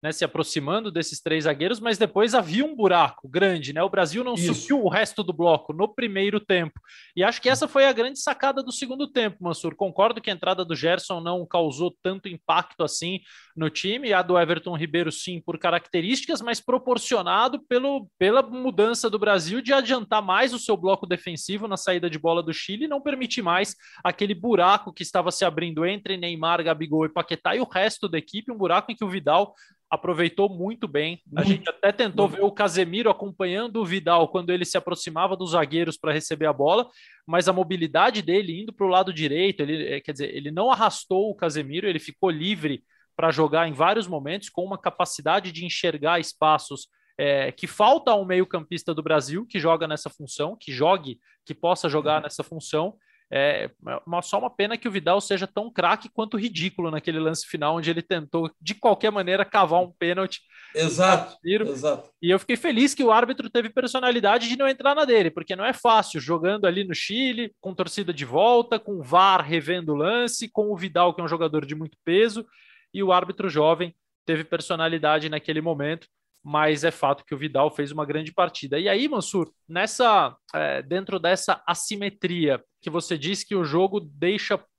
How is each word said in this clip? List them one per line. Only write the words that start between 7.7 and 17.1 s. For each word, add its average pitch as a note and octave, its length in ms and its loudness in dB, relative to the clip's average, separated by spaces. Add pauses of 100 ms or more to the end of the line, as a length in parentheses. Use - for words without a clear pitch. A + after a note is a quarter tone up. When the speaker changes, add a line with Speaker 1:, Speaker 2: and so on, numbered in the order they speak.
Speaker 1:
a C4 80 4
grande B3 260 -2
sacada C4+ 440 -2
do B3+ 80 -10
segundo C4+ 360 -6
tempo, A3 320 -2
Mansur. E3+ 360 -6
Concordo G3+ 440 2
que G#3+ 120 -6
a - 20 -2
entrada F#3 320 -2
do E3 100 -4
Gerson E3+ 460 0
não F3 240 -4
causou E3 560 0
tanto F#3+ 260 -6
impacto E3+ 560 -2
assim F3 360 -4 (360)
no D#3+ 140 -2
time, A3 420 -4
a F#3 120 4
do F3 160 4
Everton E3 360 0
Ribeiro D#3+ 360 -2
sim, F3 280 -10
por E3+ 200 -8
características, F#3+ 840 -2
mas A#3 180 -6
proporcionado B3 1080 0